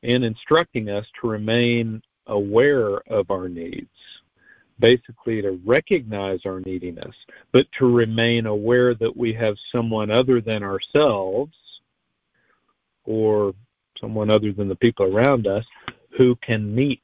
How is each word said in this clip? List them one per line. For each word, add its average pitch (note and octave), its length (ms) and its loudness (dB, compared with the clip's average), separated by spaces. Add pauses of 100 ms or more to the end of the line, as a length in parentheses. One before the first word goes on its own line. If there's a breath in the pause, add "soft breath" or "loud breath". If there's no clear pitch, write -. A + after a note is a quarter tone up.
and B2 200 0
instructing A#2 640 -2
us G2+ 160 -4 (140)
to A#2+ 80 -6
remain A2+ 720 0 (260)
aware G#2+ 720 2 (120)
of G2+ 200 0
our F#2 180 -6
needs, E2+ 400 -12 (880 soft breath)
basically A#2+ 640 2
to F#2+ 240 -4
recognize G#2+ 800 -2
our F#2+ 160 -8
neediness, F2+ 540 -12 (360 loud breath)
but C3 140 4 (140)
to B2+ 120 2
remain A#2 540 2
aware A#2+ 480 0
that A2+ 240 -4
we A#2 160 -2
have A2 220 -2 (160)
someone A2+ 400 -2
other B2+ 300 2
than G#2+ 200 -4
ourselves G2+ 960 0 (1500)
or G#2+ 520 0 (440)
someone G#2+ 300 -4
other G#2+ 220 2
than G2 160 -4
the F#2+ 80 -4
people G#2+ 320 2
around A2+ 400 2
us G2+ 180 -2 (520 loud breath)
who B2 180 6
can G#2+ 380 -4
meet C3 300 -2